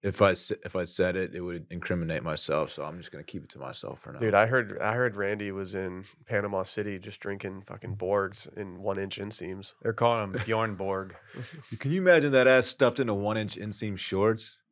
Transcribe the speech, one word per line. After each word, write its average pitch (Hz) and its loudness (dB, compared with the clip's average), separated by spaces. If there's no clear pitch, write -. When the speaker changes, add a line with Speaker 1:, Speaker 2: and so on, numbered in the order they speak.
Speaker 1:
if 101 2
I 98 8
s-, - 0
if - -10
I 90 0
said 90 0
it, 92 -4
it 90 -8
would 87 -8
incriminate 85 -2
myself, 78 -2
so 71 -10
I'm 78 -10
just 85 -16
gonna 73 -14
keep - -12
it - -20
to - -18
myself - -10
for - -16
now. 69 -12
Speaker 2:
Dude, 110 2
I 104 8
heard, 117 0
I 107 0
heard 120 0
Randy 101 -4
was 95 -6
in 95 -6
Panama 101 -2
City 101 -6
just 98 -14
drinking 98 -8
fucking 98 -10
Borgs 98 -2
in 95 -10
one-inch 98 -4
inseams. 98 -10
Speaker 3:
They're 113 -2
calling 117 4
him 98 -6
Bjorn 110 0
Borg. 95 -4
Speaker 1:
<laughs> 147 -16
Dude, 113 -10
can 135 -2
you 190 0
imagine 160 8
that 127 8
ass 131 8
stuffed 123 2
into 117 2
one-inch 104 -2
inseam 104 -6
shorts? 107 2